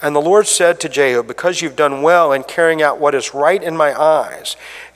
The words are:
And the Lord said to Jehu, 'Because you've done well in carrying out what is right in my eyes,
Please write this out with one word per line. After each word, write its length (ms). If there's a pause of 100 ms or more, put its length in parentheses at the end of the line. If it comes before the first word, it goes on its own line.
And 140
the 40
Lord 280
said 320
to 80
Jehu, 340
'Because 400
you've 140
done 260
well 300
in 100
carrying 400
out 160
what 160
is 180
right 300
in 140
my 200
eyes, 600 (400)